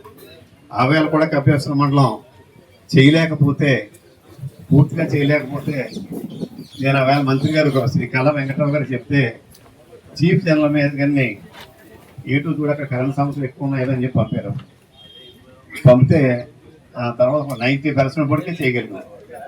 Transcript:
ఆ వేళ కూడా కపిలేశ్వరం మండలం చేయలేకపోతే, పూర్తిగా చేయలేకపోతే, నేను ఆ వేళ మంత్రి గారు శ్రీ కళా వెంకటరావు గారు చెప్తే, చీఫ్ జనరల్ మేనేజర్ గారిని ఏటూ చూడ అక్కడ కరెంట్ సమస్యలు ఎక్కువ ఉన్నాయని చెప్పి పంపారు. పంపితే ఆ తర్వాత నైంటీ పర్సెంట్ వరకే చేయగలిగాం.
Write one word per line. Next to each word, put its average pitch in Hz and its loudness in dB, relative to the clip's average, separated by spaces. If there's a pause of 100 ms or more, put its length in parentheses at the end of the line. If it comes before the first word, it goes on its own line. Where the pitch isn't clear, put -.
(720)
ఆ 123 0
వేళ 151 4
కూడా 156 2
కపిలేశ్వరం 143 2
మండలం 139 2 (800)
చేయలేకపోతే, 143 2 (840)
పూర్తిగా 156 4
చేయలేకపోతే, 143 -2 (920)
నేను 135 0
ఆ 135 4
వేళ 139 4
మంత్రి 135 0
గారు 139 2
శ్రీ 123 0
కళా 131 0
వెంకటరావు 143 -2
గారు 139 -2
చెప్తే, 123 -2 (840)
చీఫ్ 180 4
జనరల్ 151 2
మేనేజర్ 143 0
గారిని 139 0 (920)
ఏటూ 147 0
చూడ 147 -2
అక్కడ 143 -4
కరెంట్ 131 -4
సమస్యలు 143 -2
ఎక్కువ 139 -6
ఉన్నాయని 131 -2
చెప్పి 127 -2
పంపారు. - -4 (1120)
పంపితే 131 2 (500)
ఆ 120 -6
తర్వాత 131 -2
నైంటీ 139 -2
పర్సెంట్ 147 -2
వరకే 151 -2
చేయగలిగాం. 120 -4 (460)